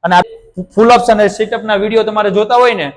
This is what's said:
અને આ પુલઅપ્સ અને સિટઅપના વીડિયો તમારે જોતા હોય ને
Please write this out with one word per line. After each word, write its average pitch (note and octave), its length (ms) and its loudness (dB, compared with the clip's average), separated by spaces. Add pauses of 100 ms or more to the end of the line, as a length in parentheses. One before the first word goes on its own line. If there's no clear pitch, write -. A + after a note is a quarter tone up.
અને F3+ 120 -2
આ F3+ 80 4 (520)
પુલઅપ્સ A#3 380 4
અને G#3 160 2
સિટઅપના A3 540 -4
વીડિયો G#3+ 260 -2
તમારે G#3+ 220 -2
જોતા G#3+ 320 0
હોય A#3 180 0
ને C#3+ 160 -6